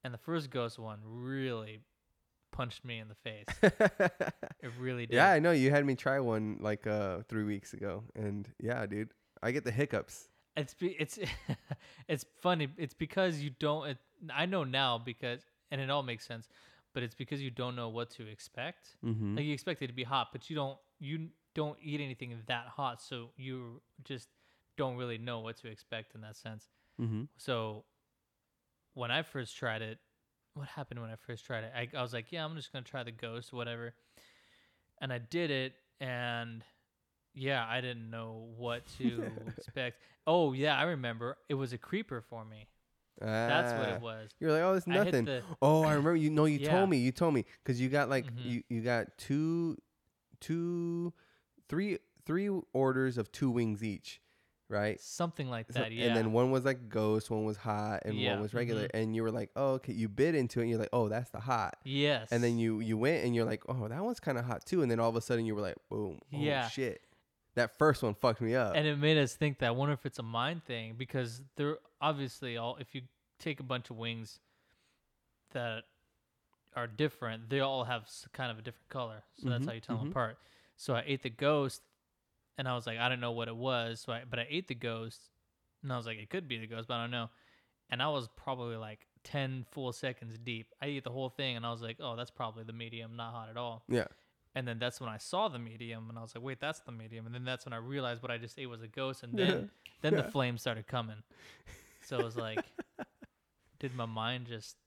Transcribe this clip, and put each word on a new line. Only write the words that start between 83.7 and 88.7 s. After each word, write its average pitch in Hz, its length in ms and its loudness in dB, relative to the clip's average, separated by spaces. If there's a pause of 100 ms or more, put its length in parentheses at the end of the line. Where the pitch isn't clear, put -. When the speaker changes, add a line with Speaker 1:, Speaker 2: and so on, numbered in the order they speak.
Speaker 1:
So 120 120 -4
I, 117 160 -6
but 117 100 -2
I 120 100 -2
ate 170 180 -2
the 131 80 -4
ghost, 113 440 -6 (640)
and 135 80 -4
I 127 60 -2
was 113 80 -6
like, 113 140 -4
"It 107 100 -12
could 180 180 -4
be 120 100 -2
the 110 100 -8
ghost, 113 200 -8
but 123 80 -2
I 117 60 0
don't 117 100 -4
know." 117 180 -2 (600)
And 123 140 -2
I 151 60 2
was 131 260 -2
probably, 123 420 -6